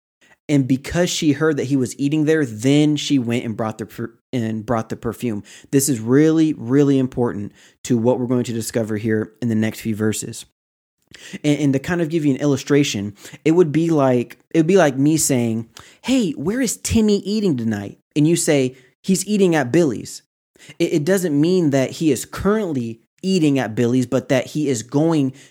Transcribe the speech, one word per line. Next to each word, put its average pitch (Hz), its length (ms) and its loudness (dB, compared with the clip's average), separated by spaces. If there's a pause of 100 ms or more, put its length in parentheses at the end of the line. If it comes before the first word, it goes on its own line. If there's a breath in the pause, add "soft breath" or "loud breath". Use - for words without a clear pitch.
(480 soft breath)
and 139 180 2
because 143 420 -2
she 160 240 0
heard 151 240 0
that 120 100 -4
he 139 100 0
was 127 240 -2
eating 147 240 0
there, 156 200 2
then 139 520 2
she 143 240 0
went 117 240 -2
and 110 120 -6
brought 110 220 -4
the 107 80 -8
per-, - 320 -12 (140)
and 110 340 -4
brought 113 220 -2
the 107 80 -8
perfume. 110 480 -6 (260 loud breath)
This 139 180 2
is 123 120 -2
really, 156 540 4
really 139 440 2
important 120 540 -4 (320 soft breath)
to 127 120 0
what 117 220 2
we're 123 80 -4
going 123 160 0
to 117 100 -6
discover 110 440 -4
here 110 440 -2
in 123 80 -4
the 113 60 0
next 110 280 -2
few 113 120 -4
verses. 110 520 -4 (960 loud breath)
And, 147 160 0
and 143 140 2
to 135 40 0
kind 170 220 -4
of 165 80 -2
give 156 160 -2
you 139 100 2
an 131 60 -8
illustration, 143 760 0 (300 loud breath)
it 156 80 2
would 170 180 4
be 160 200 0
like, 131 500 0 (120)
it 160 60 0
would 165 80 4
be 190 100 4
like 151 200 4
me 147 200 2
saying, 117 520 0 (340 loud breath)
"Hey, 240 300 0
where 196 280 -4
is 247 160 -2
Timmy 214 420 2
eating 190 380 0
tonight?" 107 420 -4 (160)
And 151 140 4
you 170 80 2
say, 139 400 0 (260 soft breath)
"He's 190 240 -2
eating 190 300 2
at 123 160 -2
Billy's." 143 500 -2 (560 loud breath)
It, 170 140 -2
it 165 120 0
doesn't 170 360 0
mean 170 300 2
that 131 200 0
he 160 220 0
is 113 120 -4
currently 165 760 -4 (220)
eating 156 360 2
at 110 160 -4
Billy's, 123 320 2
but 127 240 -2
that 127 160 0
he 151 220 -4
is 117 140 -2
going 143 520 0 (160 loud breath)